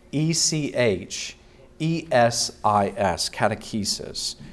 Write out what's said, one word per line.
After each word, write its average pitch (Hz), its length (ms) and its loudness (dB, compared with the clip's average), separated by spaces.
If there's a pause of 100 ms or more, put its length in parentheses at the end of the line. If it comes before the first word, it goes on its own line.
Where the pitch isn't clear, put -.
(120)
E 156 220 2
C 156 420 0
H 101 600 0 (440)
E 160 320 0
S 120 520 4
I 104 320 4
S, 92 320 0
catechesis. - 1080 -4 (180)